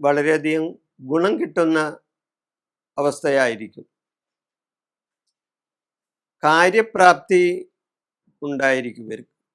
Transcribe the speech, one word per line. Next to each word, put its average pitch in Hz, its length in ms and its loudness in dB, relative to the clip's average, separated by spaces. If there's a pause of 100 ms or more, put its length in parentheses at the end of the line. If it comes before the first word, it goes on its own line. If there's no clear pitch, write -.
വളരെയധികം 151 760 0 (260)
ഗുണം 160 400 -2
കിട്ടുന്ന 160 580 -2 (1000)
അവസ്ഥയായിരിക്കും. 135 880 -2 (2500)
കാര്യപ്രാപ്തി 180 1300 2 (680)
ഉണ്ടായിരിക്കും 135 600 -4
ഇവർക്ക്. 110 260 -14 (260)